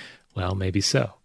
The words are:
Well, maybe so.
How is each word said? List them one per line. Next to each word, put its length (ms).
Well, 220
maybe 240
so. 320